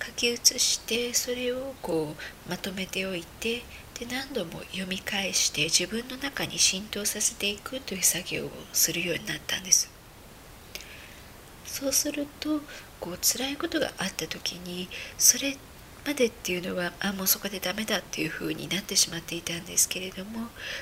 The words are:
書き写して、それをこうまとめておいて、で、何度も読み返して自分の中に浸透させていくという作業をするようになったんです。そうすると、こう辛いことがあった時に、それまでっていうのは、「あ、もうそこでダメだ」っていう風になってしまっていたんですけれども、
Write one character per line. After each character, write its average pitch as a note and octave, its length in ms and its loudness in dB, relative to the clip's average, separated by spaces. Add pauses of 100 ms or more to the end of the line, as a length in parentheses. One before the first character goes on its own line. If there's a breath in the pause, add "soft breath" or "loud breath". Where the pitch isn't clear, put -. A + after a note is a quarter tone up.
書 - 100 -6
き A#3+ 180 4
写 A#3+ 280 2
し - 200 4
て、 A#3+ 340 0
そ B3 200 2
れ B3 200 0
を C4 300 -4
こ D#3 340 0
う - 340 -10
ま F#3 60 -2
と F#3+ 160 -4
め F#3+ 140 -2
て F#3+ 180 -2
お F#3+ 100 -2
い E3+ 80 -2
て、 A#3 400 -2 (360 loud breath)
で、 A#3 100 -6
何 C4 240 -4
度 G#3 140 0
も E3+ 140 -8 (100)
読 F#3 160 -2
み F#3 140 -2
返 G3 320 0
し - 180 4
て - 140 2
自 F3+ 220 4
分 A#3 220 -2
の B3+ 80 -6
中 C4+ 300 -2
に E3 120 -4
浸 F#3+ 320 6
透 G#3 140 -2
さ G#3 160 2
せ - 140 2
て G3+ 160 0
い G#3 80 -4
く C4 220 -6
と G#3 140 -6
い F#3+ 40 -2
う F3 40 -4
作 F3+ 220 6
業 D3+ 220 -2
を C#3+ 40 -6 (220)
す - 200 4
る F3 120 2
よ E3+ 100 2
う D3 40 -2
に G#2+ 80 -8
な D#3 80 0
っ D3+ 120 -4
た - 120 2
ん F3+ 60 -6
で F#3+ 80 10
す。 - 180 8 (1800 loud breath)
そ - 220 -2
う C4 40 2
す - 180 4
る C#4+ 160 -2 (120)
と、 D4+ 220 2 (400 loud breath)
こ E3+ 100 -4
う F3+ 100 -4
辛 B3+ 300 2
い C#4+ 60 -4
こ E4+ 120 -2
と D#4+ 120 2
が - 180 0
あ F#3 60 -2
っ F#3+ 80 -2
た D#3+ 140 -4
時 - 260 -4
に、 F3+ 360 -6 (300 loud breath)
そ - 200 8
れ C#4 180 0 (500)
ま C#4+ 80 2
で B3+ 120 6
っ A3+ 40 6
て - 220 -2
い F3+ 60 2
う F3+ 100 -2
の F#3 80 0
は、 F3 240 0
「あ、 G3+ 120 2
も F#3+ 120 0
う - 20 4
そ G3+ 120 6
こ G3+ 100 -2
で G3 120 -4
ダ F#3 140 0
メ A3 100 -2
だ」 A3 160 2
っ - 20 -8
て - 200 -2
い D#3 40 2
う D#3 40 0
風 D#3+ 240 -2
に D3 140 -6
な E3 100 2
っ G3+ 40 -2
て G3 140 0
し F3+ 140 6
ま E3 80 -4
っ - 20 -6
て - 140 -6
い E3+ 80 -4
た E3+ 120 -2
ん F3 100 -6
で F3+ 120 -4
す - 120 6
け F#3 120 -2
れ F#3+ 100 -4
ど F#3 140 -6
も、 A3+ 240 -6 (340 loud breath)